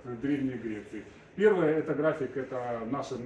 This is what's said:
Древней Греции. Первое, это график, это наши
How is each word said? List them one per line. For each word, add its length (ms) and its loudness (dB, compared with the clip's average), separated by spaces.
Древней 360 0
Греции. 460 -8
Первое, 420 6
это 160 0
график, 420 0
это 540 -4
наши 260 -4